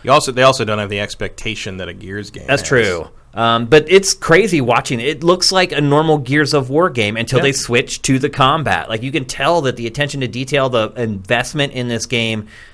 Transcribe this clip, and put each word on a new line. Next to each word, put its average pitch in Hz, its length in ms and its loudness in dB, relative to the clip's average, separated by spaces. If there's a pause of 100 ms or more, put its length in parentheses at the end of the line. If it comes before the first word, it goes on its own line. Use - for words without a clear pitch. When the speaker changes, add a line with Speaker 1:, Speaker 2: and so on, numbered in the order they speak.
Speaker 1:
You 117 80 -2
also, 143 200 4
they 127 120 2
also 131 200 4
don't 107 160 -2
have 101 100 -6
the 101 100 -4
expectation 101 760 -8
that 92 120 -8
a 87 40 -12
Gears 95 380 -12
game - 160 -16
Speaker 2:
That's 139 140 2
Speaker 1:
has. - 80 -10
Speaker 2:
true. 95 380 2 (260)
Um, 117 340 2
but 151 200 6
it's 190 260 4
crazy 175 480 2
watching. 120 380 0
It 139 240 -4
looks 175 280 4
like 185 200 4
a 143 100 -2
normal 151 360 4
Gears 139 360 0
of 135 160 0
War 160 200 2
game 113 280 -2
until 117 220 0
Speaker 1:
Yeah. - 40 4
Speaker 2:
they 139 80 2
switch 131 520 -2
to 131 160 2
the 139 100 0
combat. 131 600 0
Like, 113 140 -4
you 135 80 -6
can 139 140 -2
tell 151 360 0
that 131 140 -2
the 117 120 -8
attention 139 340 -4
to 127 60 -2
detail, 131 420 -2
the 110 280 0
investment 120 760 -2
in 123 140 -6
this 117 180 -4
game, 113 420 -4 (260)